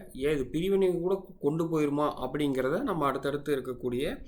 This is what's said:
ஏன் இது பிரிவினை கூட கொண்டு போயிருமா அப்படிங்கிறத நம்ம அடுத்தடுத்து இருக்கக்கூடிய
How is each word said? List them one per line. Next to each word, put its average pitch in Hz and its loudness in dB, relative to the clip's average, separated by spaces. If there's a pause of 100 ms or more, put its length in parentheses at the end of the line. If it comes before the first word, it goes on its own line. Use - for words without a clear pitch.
(160)
ஏன் 139 2
இது 135 0
பிரிவினை 185 2
கூட 175 0 (240)
கொண்டு 160 2
போயிருமா 151 2 (100)
அப்படிங்கிறத 135 0
நம்ம 175 0
அடுத்தடுத்து 139 -2
இருக்கக்கூடிய 123 -2 (240)